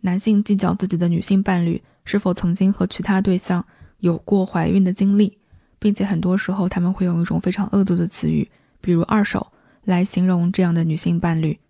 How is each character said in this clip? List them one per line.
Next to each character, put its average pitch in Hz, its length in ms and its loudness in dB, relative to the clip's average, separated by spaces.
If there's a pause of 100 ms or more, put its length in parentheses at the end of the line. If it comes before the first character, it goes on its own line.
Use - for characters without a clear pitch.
男 185 180 0
性 208 240 2
计 208 120 0
较 185 200 0
自 190 120 -4
己 180 80 -2
的 175 140 0
女 170 120 0
性 196 200 2
伴 180 240 0
侣 170 160 -2 (240)
是 - 140 0
否 - 140 0
曾 175 200 -2
经 190 180 2
和 185 140 0
其 - 160 -6
他 190 180 0
对 190 180 2
象 180 280 -2 (340)
有 170 200 0
过 190 260 0
怀 160 240 -2
孕 190 140 4
的 180 100 2
经 202 240 2
历， 208 220 2 (400)
并 208 140 0
且 202 120 -2
很 190 160 -2
多 180 160 0
时 190 140 -4
候 190 180 -2
他 - 100 -4
们 180 140 0
会 185 120 -2
用 170 160 0
一 170 40 0
种 170 160 -2
非 185 100 -2
常 196 200 -2
恶 196 120 2
毒 190 120 0
的 170 120 0
词 - 220 -2
语， 78 200 -2 (300)
比 - 140 -2
如 165 100 2
“二 214 220 0
手”， - 260 -6 (320)
来 180 220 0
形 180 200 0
容 180 260 2
这 190 100 0
样 175 120 2
的 165 100 2
女 160 120 0
性 170 240 0
伴 165 220 0
侣。 156 180 -2 (100)